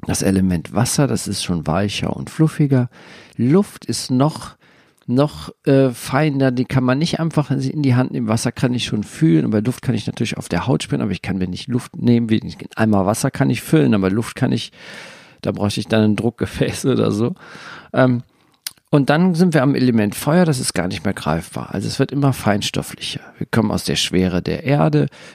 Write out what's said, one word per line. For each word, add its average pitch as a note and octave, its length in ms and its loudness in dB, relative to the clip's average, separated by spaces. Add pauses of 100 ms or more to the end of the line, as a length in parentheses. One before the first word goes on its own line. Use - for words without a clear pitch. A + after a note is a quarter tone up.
Das - 160 -2
Element F#2+ 500 0
Wasser, B2 340 2
das A#2+ 200 -4
ist - 160 -4
schon E2+ 240 -2
weicher F#2+ 480 -2
und - 140 -10
fluffiger. C#3 600 2 (480)
Luft D3 480 0
ist - 240 -6
noch, C3+ 480 0 (480)
noch, C#3 480 -2 (120)
äh, C3+ 240 4
feiner, C3+ 640 0
die B2 140 -2
kann C3 180 0
man B2+ 140 2
nicht D#3+ 220 -2
einfach D#3 320 0
in C3+ 320 -2
die C3 120 4
Hand B2+ 160 2
nehmen. B2+ 160 -4
Wasser A2+ 240 0
kann B2 220 -2
ich A#2+ 120 -2
schon A2 180 -2
fühlen, D#3+ 420 2
aber G#2+ 160 2
Luft B2 220 -4
kann B2 100 0
ich A2 140 -4
natürlich A2+ 300 -4
auf - 120 -10
der E2+ 160 -2
Haut C#3+ 180 0
spüren, C#3 180 -4
aber A2+ 100 -2
ich - 100 -6
kann - 160 -4
mir F#2 100 -2
nicht F2+ 200 -10
Luft B2 300 -6
nehmen. A#2 320 2
Wie, A2 120 2 (340)
einmal G#2 300 2
Wasser A2 240 0
kann C#3 200 0
ich A#2+ 120 -2
füllen, C#3+ 320 4
aber F#2+ 160 2
Luft A2+ 260 -2
kann - 160 0
ich, - 200 -4 (720)
da - 100 -2
bräuchte G2+ 280 -2
ich G#2 80 -6
dann A2 140 2
ein G#2+ 140 4
Druckgefäß A2+ 720 -2
<laughs> - 20 2
oder A2 240 2
so. A2 240 -2 (580)
Ähm, B2+ 300 2 (680)
und C#3+ 160 4
dann E3+ 260 4
sind E3+ 180 4
wir D3 100 4
am C#3 100 4
Element A#2 420 2
Feuer, E3+ 280 2
das D3+ 160 2
ist B2 140 -4
gar F2 160 -2
nicht G2 160 -6
mehr G2 80 0
greifbar. - 600 -4
Also G#2 140 -4
es A2 100 -6
wird C3+ 140 0
immer C#3 220 2
feinstofflicher. - 880 -4 (160)
Wir - 100 -8
kommen G#2+ 240 0
aus F2 140 -4
der C#2+ 100 -2
Schwere F2+ 460 0
der - 240 -6
Erde, D3 420 2 (280)